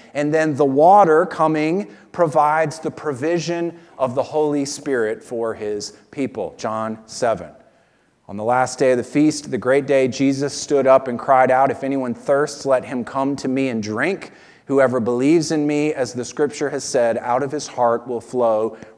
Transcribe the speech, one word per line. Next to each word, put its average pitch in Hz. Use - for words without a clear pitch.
and 147
then 156
the 147
water 160
coming 160
provides 156
the 156
provision 165
of 127
the 135
Holy 147
Spirit 120
for 113
his 104
people. 110
John 110
seven. 98
On 98
the 107
last 127
day 131
of 127
the 120
feast, 147
the 131
great 131
day, 135
Jesus 135
stood 139
up 131
and 120
cried 131
out, 135
"If -
anyone 135
thirsts, 143
let 127
him 123
come 135
to 139
me 135
and 113
drink. 123
Whoever 131
believes 139
in 151
me, 147
as 131
the 123
scripture 143
has 135
said, 117
out 123
of 139
his 143
heart 117
will 120
flow 110